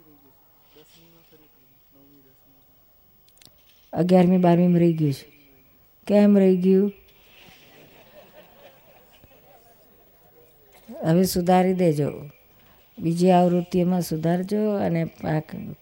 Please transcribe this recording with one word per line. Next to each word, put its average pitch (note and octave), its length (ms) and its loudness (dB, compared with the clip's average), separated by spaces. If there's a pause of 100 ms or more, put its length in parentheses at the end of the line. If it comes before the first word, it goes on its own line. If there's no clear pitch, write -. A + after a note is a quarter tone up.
(4000)
અગિયારમી, F3+ 440 2
બારમીમાં F3 440 2
રહી E3+ 120 2
ગયું D3+ 200 -2
છે. - 140 -12 (800)
કેમ G#3 320 4
રહી F#3+ 180 4
ગયું? F#3+ 360 2 (4000)
હવે F3+ 220 0
સુધારી F#3 500 0
દેજો, D#3 380 -2 (840)
બીજી F3 320 0
આવૃત્તિમાં F3+ 720 0
સુધારજો. F#3 680 -4
અને E3+ 320 -4
આ D#3 360 -6 (420)